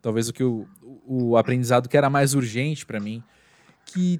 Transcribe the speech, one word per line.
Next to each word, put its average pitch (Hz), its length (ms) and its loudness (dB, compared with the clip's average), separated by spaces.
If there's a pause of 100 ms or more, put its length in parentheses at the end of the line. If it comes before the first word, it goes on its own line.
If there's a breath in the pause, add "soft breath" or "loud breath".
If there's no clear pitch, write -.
Talvez 113 280 -2
o 117 40 -10
que 131 100 -4
o, 113 240 -2 (400)
o 123 300 2
aprendizado 123 520 2
que - 80 2
era 139 120 4
mais 139 260 2
urgente 135 500 -2
pra 110 140 -8
mim, 107 240 -10 (600 soft breath)
que 180 340 -2